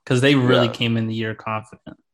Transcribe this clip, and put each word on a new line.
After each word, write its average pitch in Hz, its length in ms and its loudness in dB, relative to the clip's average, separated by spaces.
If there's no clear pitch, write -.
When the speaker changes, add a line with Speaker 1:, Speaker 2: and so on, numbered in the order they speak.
Speaker 1:
'cause 127 180 0
they 143 140 4
really 123 320 4
Speaker 2:
Yeah. 113 60 -6
Speaker 1:
came 117 240 -2
in 113 100 -4
the 110 80 -6
year 110 200 -6
confident. - 680 -12